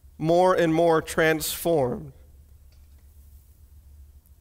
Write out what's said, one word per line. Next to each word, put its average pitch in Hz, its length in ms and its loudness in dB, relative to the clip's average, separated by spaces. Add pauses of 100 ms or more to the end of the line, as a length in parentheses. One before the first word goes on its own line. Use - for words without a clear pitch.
(180)
more 175 380 2
and 165 180 0
more 160 260 2
transformed 156 1120 -2 (2250)